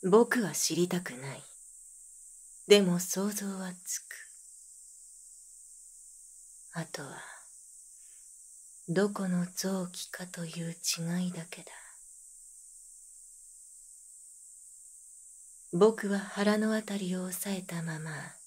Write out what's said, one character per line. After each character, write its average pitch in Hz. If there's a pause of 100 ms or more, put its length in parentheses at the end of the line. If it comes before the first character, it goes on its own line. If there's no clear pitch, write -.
僕 226
は 156
知 -
り 175
た 180
く -
な 135
い。 - (1200)
で 202
も 175
想 190
像 208
は 185 (100)
つ -
く。 - (2750)
あ 165
と -
は、 139 (1700)
ど 185
こ 202
の 180
臓 190
器 -
か -
と 175
い 160 (120)
う 165
違 170
い 180
だ 165
け -
だ。 - (4000)
僕 214
は 196
腹 202
の 220
あ 214
た 202
り 185
を 180
押 185
さ -
え 185
た 170
ま 160
ま 151